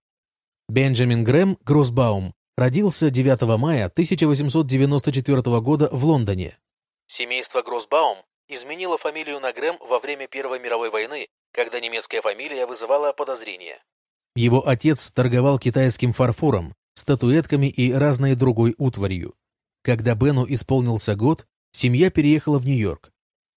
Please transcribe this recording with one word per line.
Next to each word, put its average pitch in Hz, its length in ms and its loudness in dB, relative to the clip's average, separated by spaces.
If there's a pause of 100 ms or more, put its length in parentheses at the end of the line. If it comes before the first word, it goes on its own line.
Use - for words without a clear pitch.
(680)
Бенджамин 120 540 2
Грэм 170 400 4
Гроссбаум 120 680 2 (240)
родился 151 520 2
девятого 127 480 2
мая 123 320 0
тысяча 170 380 0
восемьсот 147 380 0
девяносто 135 460 0
четвертого 127 480 0
года 143 320 2
в 127 120 -2
Лондоне. 104 540 0 (500)
Семейство 123 540 -6
Гроссбаум 120 560 -2 (300)
изменило 156 500 -6
фамилию 151 420 -8
на 127 140 -6
Грэм 151 240 -4 (100)
во 120 120 0
время 139 280 -8
Первой 131 320 -8
мировой 117 300 -4
войны, 110 380 -6 (240)
когда 120 280 -4
немецкая 117 420 -6
фамилия 127 440 -6
вызывала 127 460 -2
подозрения. 110 720 -10 (520)
Его 120 320 2
отец 139 440 0
торговал 127 480 2
китайским 123 540 0
фарфором, 117 600 0 (220)
статуэтками 139 720 2
и 123 240 0
разной 135 440 2
другой 117 420 2
утварью. 98 580 -4 (480)
Когда 117 300 0
Бену 127 340 2
исполнился 120 680 -2
год, 127 320 0 (240)
семья 131 400 2
переехала 147 480 2
в 123 80 -4
Нью-Йорк. 110 440 -2 (460)